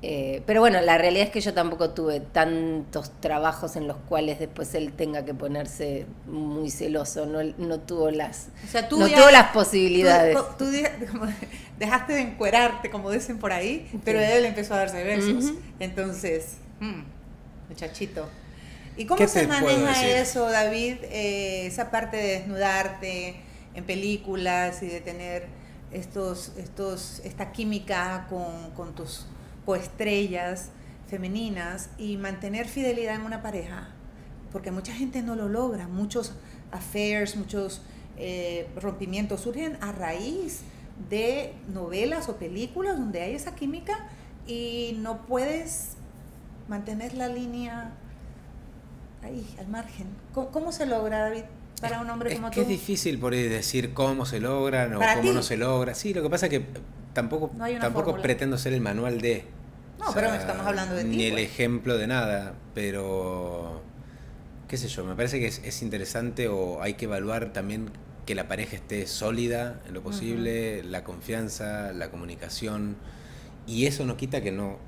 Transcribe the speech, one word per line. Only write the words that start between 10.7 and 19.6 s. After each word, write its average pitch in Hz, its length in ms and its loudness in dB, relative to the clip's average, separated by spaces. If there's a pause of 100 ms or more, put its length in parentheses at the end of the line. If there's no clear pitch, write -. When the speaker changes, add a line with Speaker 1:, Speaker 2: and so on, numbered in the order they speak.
Speaker 2:
<laughs> 196 40 -8
como 220 160 -4 (520)
dejaste 247 360 2
de 285 60 4
encuerarte, 226 720 4
como 196 200 -4
dicen 233 280 -2
por 208 140 0
ahí, 214 380 -2
Speaker 1:
Sí. 214 140 -6
Speaker 2:
pero 220 160 4
él 226 260 8
empezó 208 280 -2
a 196 40 6
darse 185 240 2
besos. 208 440 4
Speaker 1:
Ujú. 311 120 -2 (220)
Speaker 2:
Entonces, 185 760 -2 (220)
hmm, 202 220 -6 (680)
muchachito. 160 580 -8 (720)
¿Y 220 80 -4
cómo 359 120 4
Speaker 3:
¿Qué 415 100 10
Speaker 2:
se 392 120 4
Speaker 3:
te 311 80 6
puedo 285 140 4 (160)